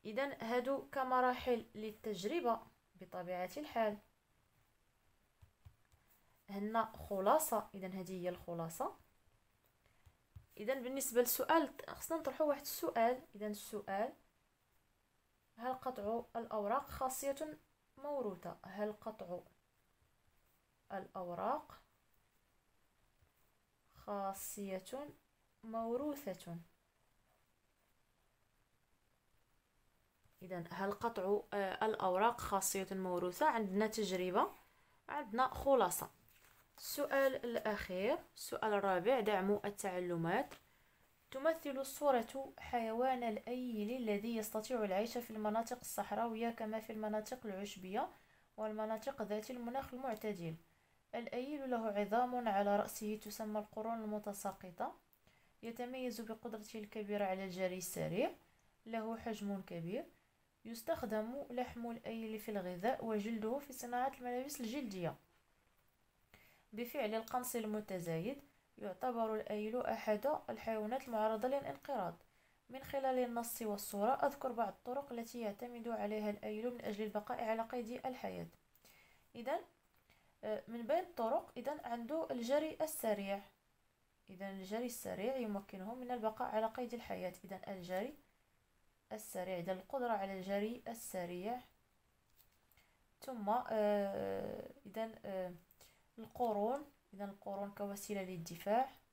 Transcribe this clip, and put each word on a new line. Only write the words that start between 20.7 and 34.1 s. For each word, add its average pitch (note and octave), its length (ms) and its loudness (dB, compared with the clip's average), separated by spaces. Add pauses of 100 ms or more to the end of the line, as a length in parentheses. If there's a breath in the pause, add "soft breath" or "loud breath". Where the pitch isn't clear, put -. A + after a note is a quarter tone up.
الأوراق F#3+ 880 -4 (2250)
خاصية G3 1120 -4 (560)
موروثة؟ A3+ 920 -2 (3750)
إذن F3 280 -4
هل F#3+ 220 0
قطع، G#3 480 2 (140)
آه، G3+ 320 2
الأوراق G#3+ 540 4
خاصية F#3+ 500 2
موروثة؟ F3+ 560 2
عندنا G#3+ 400 4
تجربة، G3 640 2 (580 soft breath)